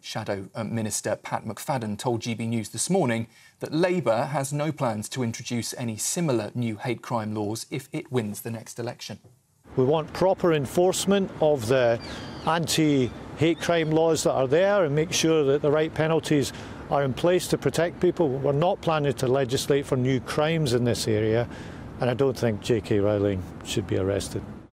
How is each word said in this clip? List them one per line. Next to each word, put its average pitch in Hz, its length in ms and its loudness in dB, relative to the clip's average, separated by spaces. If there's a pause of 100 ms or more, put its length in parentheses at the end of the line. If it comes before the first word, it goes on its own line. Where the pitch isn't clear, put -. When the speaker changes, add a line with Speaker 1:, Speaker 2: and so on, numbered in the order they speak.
Speaker 1:
Shadow, 104 520 -6
uh, 117 80 -4
Minister 107 500 -4
Pat - 300 -8
McFadden 110 520 -4
told 117 260 -2
G 120 120 -4
B 110 100 -6
News 113 260 -4
this - 200 -4
morning 123 380 2 (320)
that 113 120 -8
Labour 156 520 2
has 139 280 -4
no 147 200 -2
plans 113 380 -2
to 131 120 -4
introduce 117 520 -4
any 117 220 -6
similar 123 600 -2
new 117 200 -2
hate 120 260 -6
crime 107 340 -4
laws 107 340 -4
if 139 220 -8
it - 180 -8
wins 110 300 -4
the 120 100 -8
next 113 300 -12
election. 113 400 -10 (560)
Speaker 2:
We 131 80 4
want 151 280 0
proper 185 400 2
enforcement 180 760 2 (100)
of 147 280 2
the 120 320 4 (480)
anti-hate 156 1120 0
crime 160 320 2
laws 160 320 4
that 160 80 4
are 131 160 2
there 190 340 4
and 147 100 2
make 156 200 0
sure 160 320 4
that 143 180 4
the 147 80 4
right 156 240 2
penalties 156 580 2 (380)
are 143 140 2
in 131 100 0
place 175 320 2
to 156 100 0
protect 156 440 0
people. 175 280 2
We're 135 220 0
not 165 300 2
planning 151 320 2
to 123 160 0
legislate 135 580 2
for - 80 0
new 127 240 2
crimes 151 540 0
in 120 100 2
this 120 240 0
area, 110 420 2 (520)
and 123 100 2
I 127 40 2
don't 131 220 2
think 110 240 0
J 117 200 2
K 104 180 0
Rowling 101 420 2 (240)
should 104 220 -4
be 104 120 -2
arrested. 98 440 -2 (340)